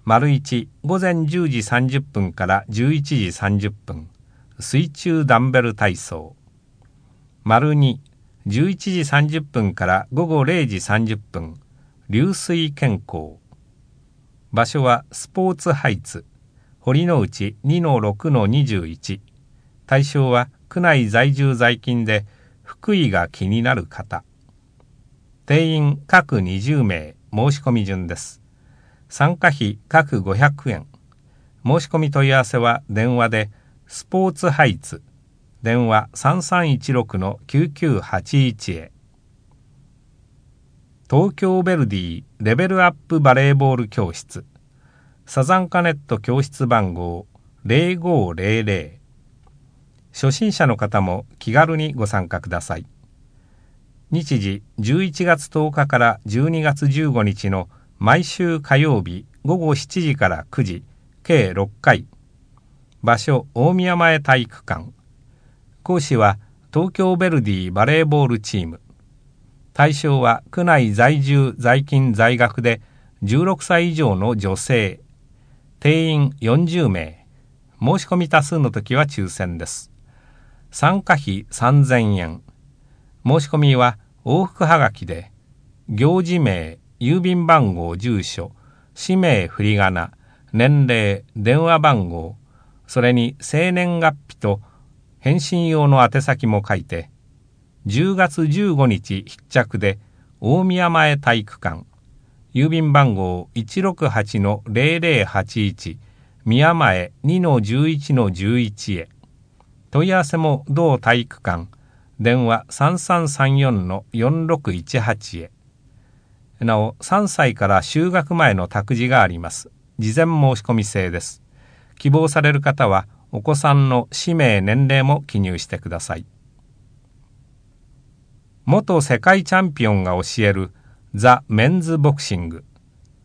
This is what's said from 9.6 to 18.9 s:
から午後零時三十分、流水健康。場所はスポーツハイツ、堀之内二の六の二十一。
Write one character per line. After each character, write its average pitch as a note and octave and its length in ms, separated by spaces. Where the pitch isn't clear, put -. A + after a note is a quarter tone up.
か F#2 100
ら F#2 260
午 D#3 140
後 D#3 180
零 D#3+ 220
時 G2 160
三 A2 240
十 A2 120
分、 E2 420
流 C#3+ 240
水 E3 380
健 B2+ 360
康。 D#2 300
場 A#2 140
所 D3 160
は A#2+ 300
ス - 160
ポ F#3 240
ー F3 40
ツ - 160
ハ C#3+ 180
イ G2+ 100
ツ、 - 260
堀 C#3+ 260
之 D#3+ 160
内 G2+ 420
二 D#3+ 160
の D3 200
六 G#2+ 320
の A2 160
二 C#3 180
十 F#2+ 220
一。 F#2 340